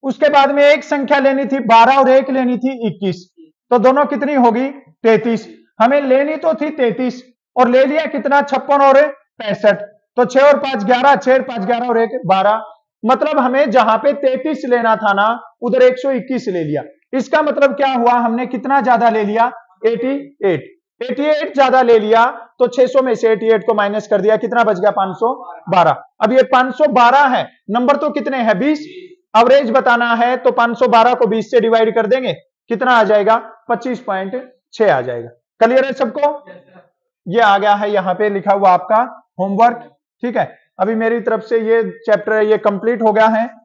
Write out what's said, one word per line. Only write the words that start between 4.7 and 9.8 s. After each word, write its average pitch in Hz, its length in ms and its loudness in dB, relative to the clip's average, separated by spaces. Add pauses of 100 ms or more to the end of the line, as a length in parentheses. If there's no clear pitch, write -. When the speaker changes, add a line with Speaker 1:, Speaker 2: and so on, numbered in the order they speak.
Speaker 1:
तैंतीस। 226 520 0 (260)
हमें 277 200 2
लेनी 277 360 0
तो 320 160 -2
थी 311 160 -4
तैंतीस 254 540 -4 (340)
और 240 100 4
ले 254 180 4
लिया 302 200 -2
कितना? 285 360 0
छप्पन 277 400 -2
और 277 260 4 (300)
पैंसठ। 208 380 0 (400)